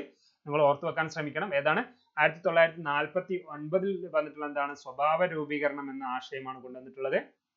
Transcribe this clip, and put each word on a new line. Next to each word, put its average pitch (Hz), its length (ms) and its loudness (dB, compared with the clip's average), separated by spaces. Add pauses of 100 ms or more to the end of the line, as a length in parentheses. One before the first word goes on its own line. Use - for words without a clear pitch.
(480)
നിങ്ങൾ 147 140 2
ഓർത്തു 143 240 4
വെക്കാൻ 160 240 -2
ശ്രമിക്കണം. 151 460 -4
ഏതാണ്? 151 300 2 (320)
ആയിരത്തി 156 220 4
തൊള്ളായിരത്തി 165 420 4
നാൽപത്തി 156 680 -2
ഒൻപതിൽ 175 680 -2
വന്നിട്ടുള്ള 151 320 0
എന്താണ്? 143 300 -2
സ്വഭാവ 143 500 2
രൂപീകരണം 147 680 -2
എന്ന 135 120 -10
ആശയമാണ് 131 580 -8
കൊണ്ടുവന്നിട്ടുള്ളത്, 131 600 -2 (360)